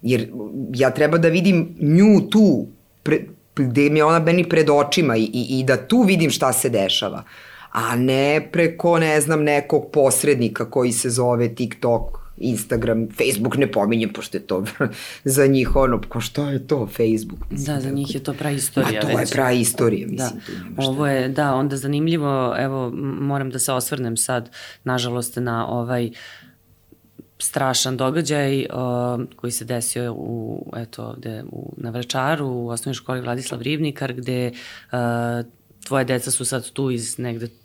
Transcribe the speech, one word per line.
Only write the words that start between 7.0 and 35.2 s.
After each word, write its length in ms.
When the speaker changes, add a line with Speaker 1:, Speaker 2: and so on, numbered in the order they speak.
Speaker 1:
a 240
ne 520
preko, 500
ne 220
znam, 220
nekog 480
posrednika 760
koji 260
se 180
zove 440
TikTok, 480
Instagram, 680
Facebook 480
ne 120
pominjem, 420
pošto 260
je 60
to 220
<laughs> 320
za 200
njih 300
ono, 260
ko 180
što 240
je 220
to 200
Facebook? 540
Mislim, 160
Speaker 2:
Da, 80
za 80
Speaker 1:
tako 140
Speaker 2:
njih 180
je 80
to 120
praistorija 600
Speaker 1:
Ma 80
to 80
je 60
Speaker 2:
već. 160
Speaker 1:
praistorija, 760
Speaker 2:
Da. 80
Speaker 1:
mislim, 260
tu 140
nema 200
šta. 160
Speaker 2:
Ovo 160
je, 220
da, 260
onda 220
zanimljivo, 840
evo, 300
m-, 40
moram 300
da 80
se 140
osvrnem 440
sad, 340
nažalost, 540
na 300
ovaj 420
strašan 600
događaj, 680
o, 520
koji 160
se 120
desio 480
u, 540
eto, 280
ovde 400
u, 320
na 140
Vračaru, 580
u 200
osnovnoj 260
školi 260
Vladislav 420
Ribnikar, 500
gde, 340
e, 60